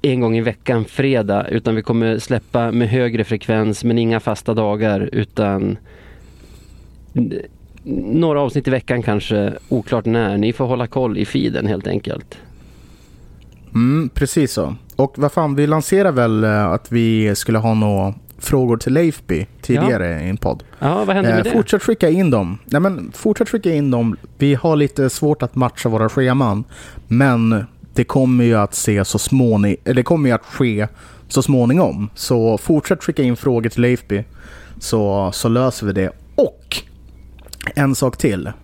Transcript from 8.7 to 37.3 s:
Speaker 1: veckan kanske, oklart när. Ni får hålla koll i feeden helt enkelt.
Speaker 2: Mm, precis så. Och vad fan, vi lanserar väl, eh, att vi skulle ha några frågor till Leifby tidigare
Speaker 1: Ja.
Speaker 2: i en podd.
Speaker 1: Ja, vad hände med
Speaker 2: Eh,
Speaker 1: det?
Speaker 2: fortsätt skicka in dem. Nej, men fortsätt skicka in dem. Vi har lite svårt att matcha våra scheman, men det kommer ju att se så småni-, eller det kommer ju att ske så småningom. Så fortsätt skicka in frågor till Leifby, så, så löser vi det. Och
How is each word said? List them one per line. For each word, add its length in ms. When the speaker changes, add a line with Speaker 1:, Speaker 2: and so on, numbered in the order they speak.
Speaker 1:
veckan 320
kanske, 500
oklart 360
när. 340
Ni 140
får 140
hålla 200
koll 320
i 60
feeden 420
helt 200
enkelt. 520
Speaker 2:
Mm, 400
precis 380
så. 220
Och 220
vad 140
fan, 220
vi 120
lanserar 460
väl, 320
eh, 200
att 280
vi 420
skulle 240
ha 160
några 400
frågor 380
till 160
Leifby 540
tidigare 480
Speaker 1:
Ja. 100
Speaker 2:
i 80
en 80
podd. 260
Speaker 1:
Ja, 260
vad 120
hände 140
med 80
Speaker 2:
Eh, 60
Speaker 1:
det? 60
Speaker 2:
fortsätt 320
skicka 260
in 220
dem. 340
Nej, 160
men 340
fortsätt 340
skicka 260
in 160
dem. 260
Vi 160
har 220
lite 340
svårt 320
att 120
matcha 340
våra 200
scheman, 560
men 560
det 100
kommer 400
ju 100
att 200
se 300
så 140
småni-, 680
eller 100
det 80
kommer 260
ju 60
att 100
ske 440
så 140
småningom. 720
Så 440
fortsätt 460
skicka 180
in 140
frågor 340
till 120
Leifby, 420
så, 520
så 160
löser 380
vi 60
det. 180
Och 420